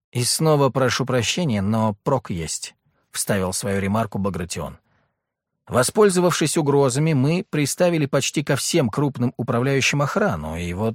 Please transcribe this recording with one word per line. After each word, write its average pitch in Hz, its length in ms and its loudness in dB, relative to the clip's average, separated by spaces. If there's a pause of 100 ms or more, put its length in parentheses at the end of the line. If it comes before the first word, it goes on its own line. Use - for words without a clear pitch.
(100)
«И 120 140 -2
снова 147 440 4
прошу 127 380 0
прощения, 123 560 0
но 110 400 0
прок - 280 -2
есть», 82 440 -8 (380)
вставил 95 400 -2
свою 98 280 -2
ремарку 104 380 -2
Багратион. 87 600 -6 (880)
Воспользовавшись 175 880 2
угрозами, 143 560 2
мы 151 360 2
приставили 156 580 0
почти 143 380 -2
ко 147 100 0
всем 143 340 0
крупным 127 480 0
управляющим 131 640 0
охрану, 110 560 -2
и 87 160 -4
вот 110 220 -2